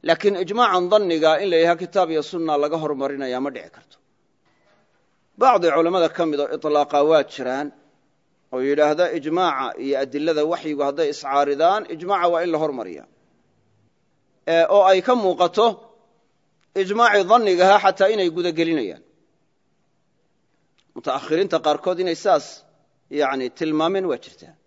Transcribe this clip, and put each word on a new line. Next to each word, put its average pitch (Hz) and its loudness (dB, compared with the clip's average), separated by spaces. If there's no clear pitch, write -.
Laakiin 196 0
ijmaacan 185 0
danniga 170 2
in 202 -4
la 170 2
yidhaha 170 2
kitaab 180 -2
iyo 156 -2
sunna 160 -6
laga 147 -2
hormarinayaa 139 -6
ma 139 -6
dhici 101 -16
karto. - -20
Bacdi 220 4
culammada 165 2
ka 175 -4
mid 147 -2
oo 143 -2
itlaaqa 147 0
waa 156 4
jiraan 139 -8
oo 127 -4
yidhaahda 147 2
ijmaaca 156 -2
iyo 135 -4
adilada 147 -2
waxyigu 156 -4
hadday 143 -2
iscaaridaan, 143 0
ijmaaca 180 -2
waa 170 0
in 175 -2
la 156 -2
hormariyaa. 110 -8
Ee, 165 2
oo 202 4
ay 190 6
ka 247 0
muuqato 185 0
ijmaacii 202 2
dannigaha 190 4
xataa 196 2
inay 202 0
guda 175 -4
gelinayaan. 156 -4
Muta'akhiriinta 156 -4
qaarkood 170 -2
inay 180 -4
saas, 165 0
yacni, 135 -2
tilmaameen 165 -2
waa 135 -4
jirtaa. - -20